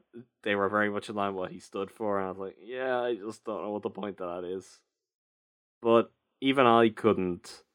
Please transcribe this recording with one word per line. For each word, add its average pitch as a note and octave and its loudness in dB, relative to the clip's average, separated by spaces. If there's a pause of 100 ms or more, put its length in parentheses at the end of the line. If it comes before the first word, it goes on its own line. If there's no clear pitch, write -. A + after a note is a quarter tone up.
(440)
they G#2 2
were G2 2
very G#2 2
much G2+ -6
in G#2+ -8
line G2+ -2
with F#2 -6
what F#2 -6
he F#2 -16
stood G2 -8
for, G#2 -4
and F#2+ -4
I - -6
was F#2 -10
like, F#2+ -12
"Yeah, B2+ -4
I A#2+ -2
just G#2 -12
don't F#2+ -6
know G#2 -6
what G#2 -6
the A2+ -4
point G2 -10
of F2+ -8
that F2 -8
is." F#2 -10 (1000)
But A#2 4 (280)
even C3+ 4
I A#2 8
couldn't F#2 -2 (120)